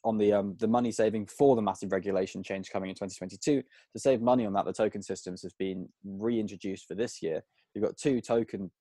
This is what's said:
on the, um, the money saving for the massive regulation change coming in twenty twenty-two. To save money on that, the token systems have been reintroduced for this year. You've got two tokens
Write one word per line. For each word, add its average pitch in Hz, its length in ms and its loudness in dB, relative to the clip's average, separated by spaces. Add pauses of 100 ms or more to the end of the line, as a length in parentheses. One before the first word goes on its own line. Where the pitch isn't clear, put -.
on 110 140 0
the, 104 160 6
um, 98 260 2
the 113 80 0
money 120 260 2
saving 107 340 0
for 139 300 6
the 113 40 2
massive 98 320 -2
regulation 95 500 -2
change 95 280 -8
coming 95 180 -4
in 92 80 -8
twenty 95 200 -8
twenty-two. 123 460 -2
To - 380 -18
save 127 220 4
money 123 240 4
on 98 80 -2
that, 98 100 0
the - 80 -4
token 104 300 0
systems 92 400 -8
have 90 160 -12
been 95 320 -4 (120)
reintroduced 101 880 -4
for 90 60 -8
this 113 280 -4
year. 80 200 -2 (320)
You've 104 100 0
got - 140 -2
two 127 240 2
tokens 113 480 0 (100)